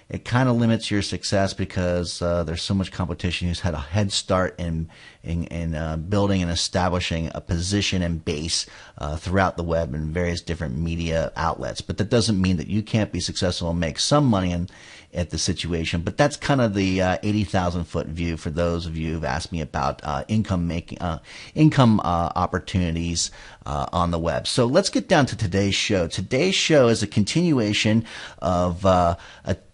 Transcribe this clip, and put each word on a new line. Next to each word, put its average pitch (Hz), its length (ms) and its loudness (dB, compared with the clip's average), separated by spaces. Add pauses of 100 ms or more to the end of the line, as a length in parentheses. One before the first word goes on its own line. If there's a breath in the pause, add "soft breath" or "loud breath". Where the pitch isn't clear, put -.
it - 160 -8
kinda 123 300 2
limits 113 360 2
your 104 120 2
success 98 520 0
because, 90 680 -2
uh, 87 220 0
there's 82 180 -4
so 101 140 -2
much 95 160 -2
competition 87 560 -4
who's 85 140 -2
had 87 120 -2
a 73 60 -4
head 98 340 0
start 92 460 0
in, 82 280 -2 (360 loud breath)
in, 85 220 -2
in, 82 300 -4
uh, 80 220 -4
building 98 460 2
and 85 80 0
establishing 87 840 0
a - 80 -8
position 92 640 0
and 82 200 -2
base, 80 440 -4 (320 loud breath)
uh, 73 180 -4
throughout 90 400 0
the 85 60 -2
web 82 320 0
and 78 180 -4
various 87 280 -2
different 78 360 -6
media 82 580 -2
outlets. 73 460 -4
But - 160 -8
that 101 140 -2
doesn't 107 280 4
mean 92 180 4
that 73 100 -4
you 101 160 0
can't 107 280 0
be 87 80 -4
successful 87 520 -2
and 85 80 0
make 80 200 -2
some 147 280 2
money 92 240 2
in, 87 180 -4 (420 loud breath)
at 82 200 -4
the 80 80 -4
situation. 85 600 -2
But - 160 -6
that's 147 200 2
kind 139 240 2
of 104 140 2
the, 95 260 2
uh, 92 220 2
eighty 104 220 0
thousand 90 400 0
foot - 200 -4
view 82 320 -2
for 85 140 -6
those 85 340 0
of 80 100 -6
you 80 180 -2
who've 80 100 -4
asked 71 280 -4
me 82 100 -2
about, 71 420 -4
uh, 71 240 -4
income 98 400 0
making, 82 320 -6
uh, 82 180 -4 (380 loud breath)
income, 139 460 6
uh, 85 340 0
opportunities, 87 960 -2 (340 loud breath)
uh, 69 260 -4
on 87 200 0
the 85 80 0
web. 80 260 -2
So 120 220 2
let's 175 220 2
get - 200 -2
down 151 180 4
to - 80 -6
today's 98 380 0
show. 95 340 2
Today's 127 460 -2
show 139 360 6
is 110 120 2
a 104 60 0
continuation 113 1000 2 (340 loud breath)
of, 90 460 0
uh, 90 300 6 (300 loud breath)
a, 92 100 -2 (180)